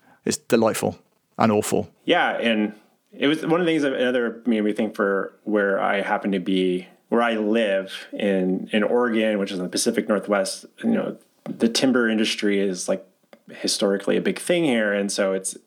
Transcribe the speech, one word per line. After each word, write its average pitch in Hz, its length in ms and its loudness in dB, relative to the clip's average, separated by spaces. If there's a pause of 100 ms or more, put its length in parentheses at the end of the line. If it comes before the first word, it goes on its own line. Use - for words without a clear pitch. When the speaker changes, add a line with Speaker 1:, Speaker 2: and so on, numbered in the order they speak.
(260)
Speaker 1:
It's - 120 0
delightful 110 600 0 (400)
and 113 140 4
awful. 104 400 0 (140)
Speaker 2:
Yeah, 143 340 2
and 110 340 0 (380)
it - 160 -2
was 151 180 0
one 165 140 2
of 180 80 2
the 165 40 2
things 156 120 0
that 135 100 0
another 123 540 0
made 110 160 2
me 104 100 0
think 107 220 -2
for 98 480 0
where 101 360 2
I 98 220 0
happen 101 300 -2
to 95 80 0
be, 92 480 0 (220)
where 117 120 2
I 117 140 2
live 104 800 -2
in, 101 580 0
in 107 100 2
Oregon, 110 560 2
which 98 140 -2
is 95 80 -6
in 90 40 -4
the 87 60 -6
Pacific 107 400 -2
Northwest, - 560 0 (180)
you 233 60 0
know, - 280 0 (260)
the 113 260 -2
timber 123 400 2
industry 104 500 0
is, 98 300 -4
like, 95 160 -4 (460)
historically - 640 -2
a - 40 0
big 95 180 -2
thing 175 240 0
here. 117 280 2
And 101 200 0
so 95 220 0
it's 95 220 -6 (120)